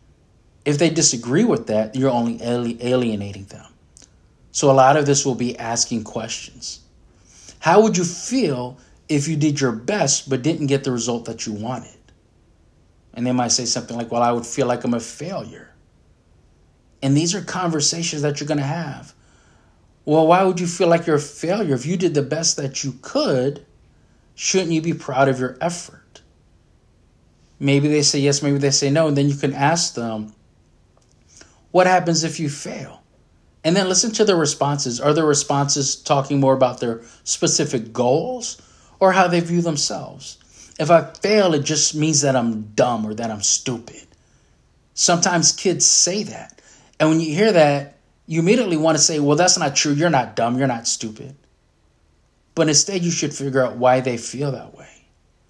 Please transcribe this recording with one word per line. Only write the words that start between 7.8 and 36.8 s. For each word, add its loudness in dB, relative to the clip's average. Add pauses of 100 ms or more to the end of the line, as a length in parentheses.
would 4
you 0
feel -4 (320)
if 0
you -2
did 0
your 2
best -2
but -2
didn't -2
get 0
the -2
result -4
that -10
you -6
wanted?" -10 (1200)
And -4
they 0
might 0
say 0
something -6
like, -8
"Well, 0
I 4
would -2
feel -2
like -2
I'm 0
a -2
failure." -12 (1300)
And 4
these 2
are -4
conversations -4
that -2
you're -8
gonna 0
have. -6 (920)
"Well, 4
why 6
would 0
you -2
feel 0
like 2
you're 2
a 2
failure? -4
If -4
you -2
did 0
the 0
best -2
that -6
you -8
could, -2 (720)
shouldn't -2
you 0
be -2
proud 0
of 0
your -4
effort?" -8 (1400)
Maybe 2
they 2
say 2
yes, 2
maybe 0
they 0
say 0
no, 2
and 0
then 4
you 0
can -2
ask 0
them, -8 (1400)
"What 6
happens 2
if -4
you -2
fail?" -12 (640)
And 2
then 0
listen 0
to 2
their 4
responses. -2
Are 2
their 2
responses 0
talking 0
more 4
about 2